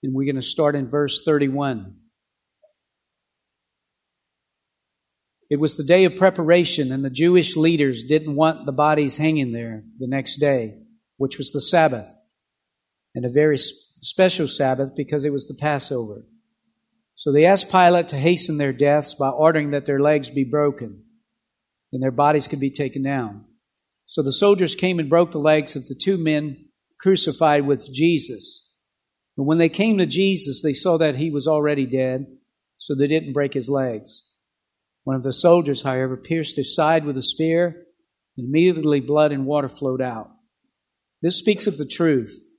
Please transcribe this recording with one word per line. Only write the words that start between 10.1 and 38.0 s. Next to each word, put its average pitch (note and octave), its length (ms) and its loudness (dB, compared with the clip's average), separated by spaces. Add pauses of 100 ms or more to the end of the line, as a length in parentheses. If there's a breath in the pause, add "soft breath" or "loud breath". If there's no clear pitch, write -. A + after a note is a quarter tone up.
day, C3 420 -2 (380)
which C3+ 200 -4
was C#3 140 -4
the C#3+ 100 -4
Sabbath, C#3+ 500 2 (1000)
and B2 100 -6
a B2 80 -2
very D3 260 4
s-, - 340 -2 (100)
special F3 480 0
Sabbath C3+ 480 -2
because C#3+ 260 -4
it D3 80 -2
was C#3 160 -4
the C#3+ 60 -14
Passover. B2+ 720 -6 (880)
So - 160 -4
they D3 140 6
asked F#3+ 260 4
Pilate F3 380 4
to C#3+ 80 -6
hasten D#3 400 0
their C#3 160 -2
deaths C#3+ 420 2
by C3+ 140 -2
ordering D3+ 420 0
that C#3+ 140 -6
their C#3 160 -2
legs D3 280 0
be C3+ 140 -4
broken C3 600 -4 (880)
and C3 100 -4
their C3 80 0
bodies C#3+ 380 2
could C#3 100 -6
be C3+ 100 -2
taken C3+ 320 -6
down. A#2+ 440 -6 (600)
So - 160 -6
the C3+ 120 -2
soldiers F#3+ 420 2
came F3+ 240 -2
and D3 100 -4
broke E3+ 220 4
the D#3+ 60 -8
legs D3+ 400 2
of B2+ 100 -12
the C3+ 80 -8
two F#3+ 220 -2
men D3+ 480 -2 (340)
crucified D#3 680 2
with C#3 280 -2
Jesus. C3+ 800 -2 (640)
But C#3 80 -4
when D#3 120 2
they E3 120 4
came G#3 300 2
to F3+ 60 4
Jesus, D#3+ 560 0
they D3+ 120 0
saw E3+ 240 0
that D#3 180 2
he D#3 140 -2
was C#3+ 180 -4
already D3 380 2
dead, C3 400 -2 (520)
so - 160 -8
they C#3 140 0
didn't D#3 240 0
break C#3+ 220 -2
his B2+ 160 -6
legs. C3 640 -6 (720)
One C3+ 100 -2
of B2+ 80 -6
the C3 80 -4
soldiers, E3 520 4
however, C3 340 -2
pierced D#3+ 400 -6
his C3+ 180 -4
side D#3 300 2
with C#3 120 -4
a B2+ 60 -6
spear, E3 600 -2 (500)